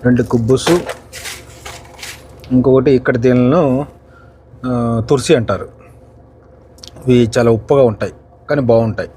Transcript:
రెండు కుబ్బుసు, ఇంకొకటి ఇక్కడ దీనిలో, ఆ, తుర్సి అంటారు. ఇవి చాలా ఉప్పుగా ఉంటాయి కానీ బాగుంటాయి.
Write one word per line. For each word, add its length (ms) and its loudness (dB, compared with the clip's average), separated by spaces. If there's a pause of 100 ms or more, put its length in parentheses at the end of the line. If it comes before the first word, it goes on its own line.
రెండు 180 2
కుబ్బుసు, 580 0 (1700)
ఇంకొకటి 380 2
ఇక్కడ 260 0
దీనిలో, 720 0 (800)
ఆ, 440 -2
తుర్సి 240 2
అంటారు. 340 -2 (1400)
ఇవి 300 2
చాలా 120 2
ఉప్పుగా 320 2
ఉంటాయి 300 0 (380)
కానీ 100 0
బాగుంటాయి. 560 0